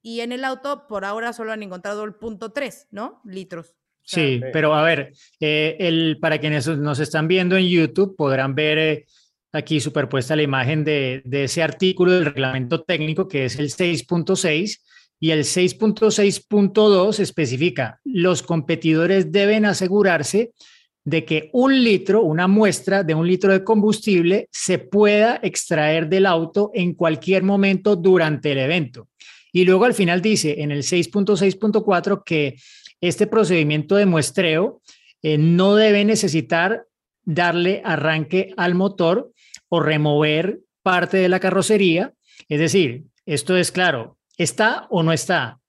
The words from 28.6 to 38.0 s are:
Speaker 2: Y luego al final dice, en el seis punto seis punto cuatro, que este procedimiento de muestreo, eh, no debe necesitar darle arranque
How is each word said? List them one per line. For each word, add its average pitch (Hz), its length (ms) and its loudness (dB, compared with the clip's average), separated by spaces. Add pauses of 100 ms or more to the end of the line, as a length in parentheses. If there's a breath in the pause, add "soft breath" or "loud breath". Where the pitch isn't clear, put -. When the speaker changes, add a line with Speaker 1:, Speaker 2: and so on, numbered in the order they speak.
Speaker 2:
Y 180 140 4
luego 185 200 4
al 247 100 2
final 180 260 0
dice, 165 400 0
en 147 100 -4
el 143 120 -4
seis 175 260 0
punto 208 260 0
seis 190 200 0
punto 214 280 0
cuatro, 196 400 0
que 147 320 -2 (460 loud breath)
este 180 240 0
procedimiento 165 680 0
de 202 100 4
muestreo, 170 760 0 (420 soft breath)
eh, 156 160 0
no 180 360 4
debe 208 300 4
necesitar 180 800 0 (400)
darle 175 600 0
arranque 160 760 -2